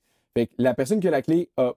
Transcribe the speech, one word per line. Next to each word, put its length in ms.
Fait 100
que 120
la 160
personne 260
qui 80
a 20
la 120
clé 340
a 200